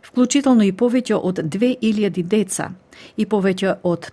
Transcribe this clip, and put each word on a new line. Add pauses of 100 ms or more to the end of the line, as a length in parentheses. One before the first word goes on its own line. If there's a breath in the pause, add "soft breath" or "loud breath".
вклучително
и
повеќе
од
две
илјади
деца (460 loud breath)
и
повеќе
од